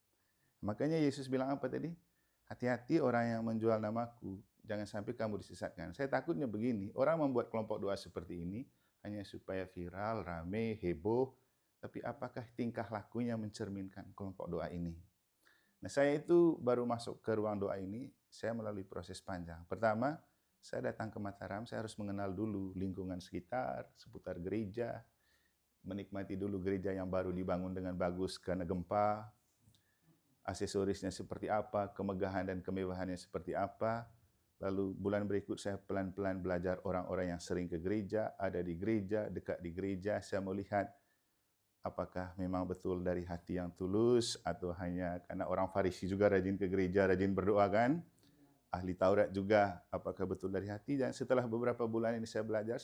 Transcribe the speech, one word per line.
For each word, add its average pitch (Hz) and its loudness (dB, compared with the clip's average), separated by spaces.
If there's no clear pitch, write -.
Makanya 131 0
Yesus 139 2
bilang 131 0
apa 139 -2
tadi? 139 -4
"Hati-hati 123 2
orang 117 4
yang 113 0
menjual 110 4
namaku, 107 -4
jangan 104 -4
sampai 104 -6
kamu 107 -2
disesatkan." 85 -8
Saya 139 -4
takutnya 143 0
begini, 107 -2
orang 156 4
membuat 131 2
kelompok 107 -2
doa 98 0
seperti 87 -8
ini 104 -6
hanya 104 -8
supaya 95 -6
viral, 92 -4
rame, 90 -2
heboh, 104 0
tapi - -8
apakah 120 -6
tingkah 117 -2
lakunya 117 -2
mencerminkan 98 -6
kelompok 92 -8
doa 85 -2
ini? 85 -4
Nah, - -10
saya 143 4
itu 170 6
baru 120 2
masuk 117 -4
ke 110 2
ruang 104 0
doa 98 0
ini, 104 -8
saya - -6
melalui 107 -6
proses 92 -10
panjang. 85 -8
Pertama, 113 2
Saya 123 -4
datang 110 -6
ke 110 -8
Mataram, 101 -6
saya 117 -6
harus 110 -10
mengenal 101 -4
dulu 98 -2
lingkungan 92 -4
sekitar, - -6
seputar - -10
gereja, 104 -2
menikmati 98 -6
dulu 98 0
gereja 95 2
yang 95 -2
baru 92 2
dibangun 92 0
dengan 92 -2
bagus 90 0
karena 90 -2
gempa, 104 2
aksesorisnya 95 0
seperti 98 -6
apa, 101 0
kemegahan 95 0
dan 95 -2
kemewahannya 92 -2
seperti 85 -6
apa. 110 -2
Lalu 98 0
bulan 101 0
berikut 101 -2
saya 101 -4
pelan-pelan 95 -2
belajar 90 0
orang-orang 90 -2
yang 85 -8
sering 87 -2
ke 87 -2
gereja, 104 0
ada 95 0
di 90 -2
gereja, 107 0
dekat 92 -4
di 87 -6
gereja. 98 -2
Saya 95 -2
mau 95 -2
lihat 101 0
apakah 92 -4
memang 92 0
betul 90 -2
dari 90 0
hati 87 -6
yang 87 -6
tulus 117 4
atau 87 -2
hanya 90 -2
karena 90 -4
orang 92 2
Farisi 95 0
juga 98 6
rajin 98 4
ke 98 0
gereja, 95 6
rajin 95 6
berdoa 98 6
kan? 123 4
Ahli 92 -2
Taurat 95 6
juga, 98 6
apakah 92 -2
betul 95 -2
dari 95 -2
hati? 104 -4
Dan 123 0
setelah 127 2
beberapa 120 0
bulan 113 2
ini 113 -4
saya 110 -2
belajar, 110 -2